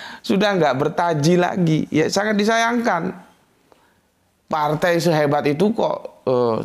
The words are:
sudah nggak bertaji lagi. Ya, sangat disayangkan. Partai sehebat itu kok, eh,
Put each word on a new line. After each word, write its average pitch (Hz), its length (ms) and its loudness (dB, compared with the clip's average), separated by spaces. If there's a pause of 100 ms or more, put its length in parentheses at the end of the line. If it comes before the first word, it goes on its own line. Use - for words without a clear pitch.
(240)
sudah 202 320 0
nggak 143 240 2
bertaji 165 560 0
lagi. 175 560 0
Ya, 156 160 2
sangat 202 320 0
disayangkan. 226 720 0 (1400)
Partai 156 560 0
sehebat 151 400 2
itu 160 320 0
kok, - 480 -6
eh, 123 420 0